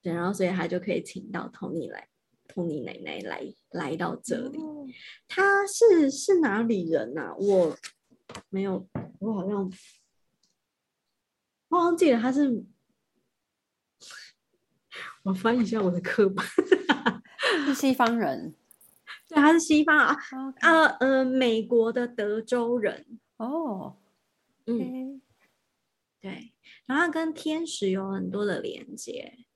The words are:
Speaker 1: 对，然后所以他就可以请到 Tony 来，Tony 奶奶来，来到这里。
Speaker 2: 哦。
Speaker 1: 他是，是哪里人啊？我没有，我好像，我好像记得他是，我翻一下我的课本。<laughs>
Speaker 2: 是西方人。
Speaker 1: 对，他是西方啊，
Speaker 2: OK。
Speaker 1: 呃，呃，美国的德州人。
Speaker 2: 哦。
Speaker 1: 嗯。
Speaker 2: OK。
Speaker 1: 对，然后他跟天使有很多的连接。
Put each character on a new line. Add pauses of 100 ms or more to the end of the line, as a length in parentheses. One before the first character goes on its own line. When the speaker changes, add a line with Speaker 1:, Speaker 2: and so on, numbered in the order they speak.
Speaker 1:
对，
然
后
所
以
他
就
可
以
请
到
Tony
来， (400)
Tony
奶
奶
来， (160)
来
到
这
里。
Speaker 2:
哦。 (420)
Speaker 1:
他
是，
是
哪
里
人
啊？
我 (760)
没
有， (340)
我
好
像， (2000)
我
好
像
记
得
他
是， (2500)
我
翻
一
下
我
的
课
本。
<laughs>
Speaker 2:
是
西
方
人。 (760)
Speaker 1:
对，
他
是
西
方
啊， (320)
Speaker 2:
OK。
Speaker 1:
呃， (120)
呃，
美
国
的
德
州
人。 (180)
Speaker 2:
哦。 (680)
Speaker 1:
嗯。
Speaker 2:
OK。 (1000)
Speaker 1:
对， (340)
然
后
他
跟
天
使
有
很
多
的
连
接。